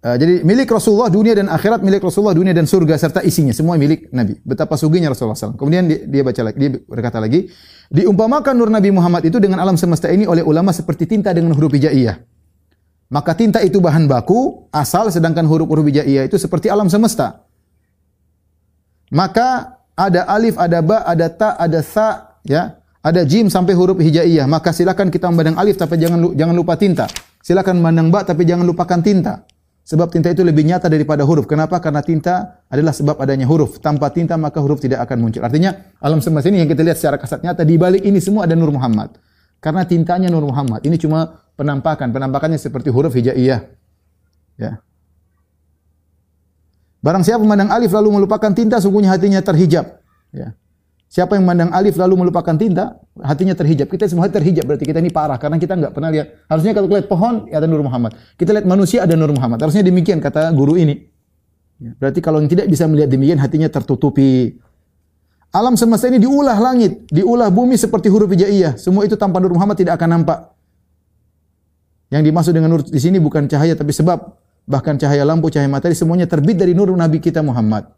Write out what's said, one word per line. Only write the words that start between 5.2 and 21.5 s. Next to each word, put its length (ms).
sallallahu 240
alaihi 0
wasallam. 0
Kemudian 320
dia, 160
dia 160
baca 240
lagi, 160
dia 80
berkata 320
lagi, 220
"Diumpamakan 640
nur 160
Nabi 240
Muhammad 320
itu 160
dengan 160
alam 160
semesta 400
ini 160
oleh 160
ulama 240
seperti 400
tinta 240
dengan 220
huruf 180
hijaiyah. 460
Maka 320
tinta 260
itu 160
bahan 320
baku 640
asal, 380
sedangkan 340
huruf-huruf 400
hijaiyah 400
itu 80
seperti 320
alam 240
semesta. 560
Maka 680
ada 320
alif, 300
ada 280
ba, 200
ada 260
ta, 240